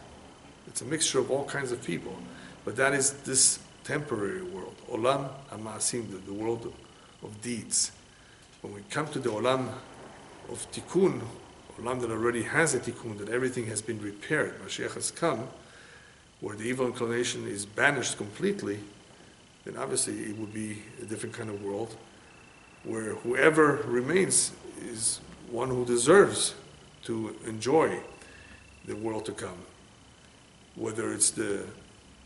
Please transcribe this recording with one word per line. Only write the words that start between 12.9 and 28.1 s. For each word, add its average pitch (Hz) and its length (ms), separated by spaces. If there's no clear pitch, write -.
that 101 100
everything 123 380
has 107 160
been 113 200
repaired, 104 600
Mashiach 113 320
has - 180
come, 131 380
where 104 160
the 104 80
evil 127 220
inclination 120 600
is 101 200
banished 127 520
completely, 107 640
then - 100
obviously 127 380
it 107 140
would 104 160
be 107 300
a 110 40
different 107 300
kind 113 140
of 101 120
world, 101 340
where 110 300
whoever 143 680
remains 131 640
is 113 380
one 120 180
who 123 140
deserves 120 720
to 113 320
enjoy 113 540